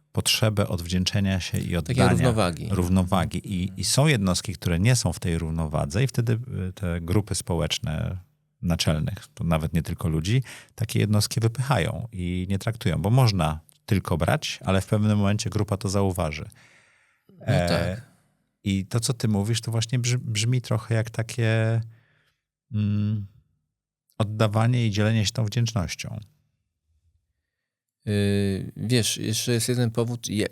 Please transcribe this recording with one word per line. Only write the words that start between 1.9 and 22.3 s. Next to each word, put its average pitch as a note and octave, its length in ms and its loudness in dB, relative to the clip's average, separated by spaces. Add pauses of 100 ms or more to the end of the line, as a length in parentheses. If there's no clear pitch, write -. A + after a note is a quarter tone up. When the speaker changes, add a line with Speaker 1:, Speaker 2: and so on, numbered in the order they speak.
Speaker 2:
równowagi. F2 600 2
Speaker 1:
Równowagi. F#2 880 2
I, - 40 0
Speaker 2:
Mhm. - 160 -6
Speaker 1:
i G2 40 -4
są C#3+ 240 2
jednostki, F#2+ 460 2
które E2+ 260 -2
nie A#2+ 160 4
są E2+ 180 0
w - 60 -10
tej E2 180 -2
równowadze D#2+ 680 -2
i C3 40 2
wtedy, A#2 320 -2 (300)
y, F2+ 40 -10
te F2 280 -4
grupy F2+ 340 -2
społeczne D#2+ 840 -4 (440)
naczelnych, E2+ 720 0
to - 100 -8
nawet D#2+ 300 0
nie D#2+ 80 2
tylko E2+ 280 -4
ludzi, F#2 340 0 (320)
takie A2+ 240 -2
jednostki G#2+ 400 2
wypychają A2+ 720 0
i F2+ 380 -4
nie G2 100 0
traktują, F2 420 -2
bo G2 80 2
można G2 500 4 (260)
tylko F2+ 320 0
brać, - 480 0
ale F#2+ 160 2
w - 60 -6
pewnym G#2+ 300 2
momencie G#2 320 0
grupa G2 280 0
to G2 120 -6
zauważy. F2 560 0 (920)
Speaker 2:
No - 80 -18
Speaker 1:
E, F2+ 200 2
Speaker 2:
tak. F2 340 0 (600)
Speaker 1:
i G2 220 0
to, A#2+ 140 -2
co B2 140 -2
ty A#2 140 -2
mówisz, G#2+ 340 0
to A#2 100 -6
właśnie A#2 280 -2
brzmi, A#2+ 240 0
brzmi A#2 380 0
trochę A2+ 340 -2
jak A2 140 0
takie, A2+ 720 0 (920)